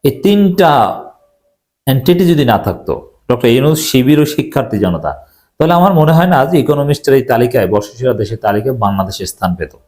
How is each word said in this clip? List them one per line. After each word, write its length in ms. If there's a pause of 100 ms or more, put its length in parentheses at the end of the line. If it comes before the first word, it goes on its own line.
এই 180
তিনটা 800 (840)
এন্টিটি 380
যদি 200
না 120
থাকতো, 540 (200)
ডক্টর 160
ইউনূস, 440
শিবির 280
ও 60
শিক্ষার্থী 540
জনতা, 460 (320)
তাহলে 160
আমার 200
মনে 180
হয় 160
না 180
যে 140
ইকোনমিস্টের 540
এই 80
তালিকায়, 460
বর্ষসেরা 460
দেশের 240
তালিকায় 400
বাংলাদেশের 480
স্থান 300
পেত। 200 (120)